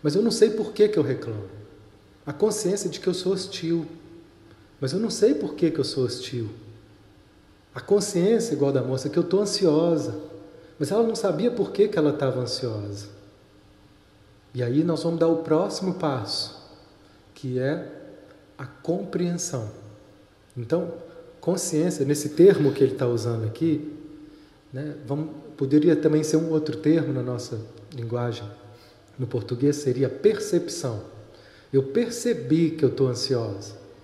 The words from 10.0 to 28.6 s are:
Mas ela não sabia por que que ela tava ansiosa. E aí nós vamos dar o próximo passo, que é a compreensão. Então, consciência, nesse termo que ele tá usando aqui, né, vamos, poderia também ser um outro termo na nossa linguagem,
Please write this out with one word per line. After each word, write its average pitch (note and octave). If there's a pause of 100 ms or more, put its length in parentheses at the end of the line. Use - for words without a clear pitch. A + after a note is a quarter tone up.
Mas C#3
ela A3
não A3+
sabia G3
por G3+
que G#3
que G3+
ela D3+
tava B2+
ansiosa. G#2 (1500)
E B2
aí B2+
nós E3+
vamos E3
dar E3
o E3
próximo F3+
passo, C3 (760)
que B2+
é C#3+ (680)
a -
compreensão. F3 (840)
Então, B2 (480)
consciência, E3
nesse C#3+
termo E3
que -
ele B2
tá B2+
usando A2+
aqui, D3+ (760)
né, C#3+ (100)
vamos, D3 (260)
poderia D3+
também D#3
ser D#3
um E3
outro D3+
termo D3+
na B2+
nossa A#2+ (320)
linguagem, A#2 (680)